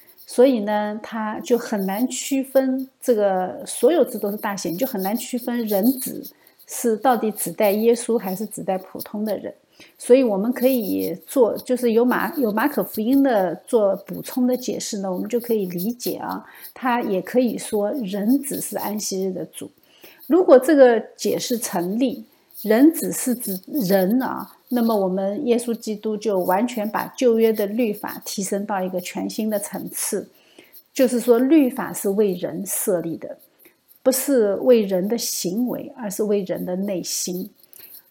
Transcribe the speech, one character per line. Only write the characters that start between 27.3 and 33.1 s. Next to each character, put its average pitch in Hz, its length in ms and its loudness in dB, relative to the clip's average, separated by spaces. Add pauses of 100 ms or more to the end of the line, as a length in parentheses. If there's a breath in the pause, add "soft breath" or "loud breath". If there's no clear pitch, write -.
约 226 140 4
的 214 140 0
律 214 260 -2
法 - 320 -8
提 - 180 -6
升 196 220 -4
到 208 160 -4
一 185 80 -4
个 185 100 -6
全 196 300 -6
新 214 220 -4
的 208 80 -2
层 185 320 -8
次， - 400 -6 (640 soft breath)
就 262 120 4
是 240 140 0
说 240 180 6
律 269 300 6
法 202 240 -6
是 - 160 -4
为 196 240 2
人 180 320 -6
设 185 380 -2
立 165 160 -6